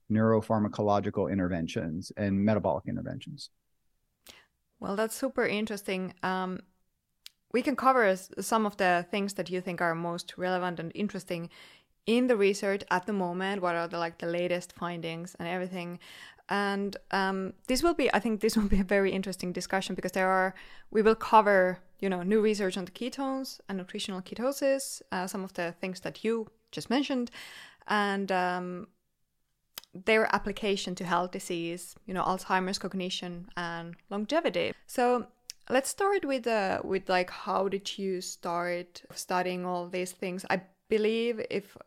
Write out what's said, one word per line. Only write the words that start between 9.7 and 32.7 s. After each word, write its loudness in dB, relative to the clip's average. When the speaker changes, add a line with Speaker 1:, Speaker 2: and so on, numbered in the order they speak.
Speaker 2:
are 2
most -6
relevant -2
and -8
interesting -6
in 4
the 4
research 2
at 2
the -4
moment. -2
What 0
are -2
the, -8
like, -4
the -8
latest -2
findings -8
and -8
everything? -6
And, -2
um, -2
this 2
will 6
be, 2
I 4
think 0
this 2
will 4
be 8
a 2
very 4
interesting -4
discussion -2
because -4
there 2
are, 4
we 4
will 6
cover, 6
you -2
know, 0
new 4
research 2
on -4
the -14
ketones -6
and -4
nutritional -6
ketosis, 0
uh, -2
some -6
of -10
the -4
things -6
that -8
you 0
just -8
mentioned, 0
and, 0
um, -2
their 4
application -2
to -8
health 0
disease, -6
you -8
know, 0
Alzheimer's, 0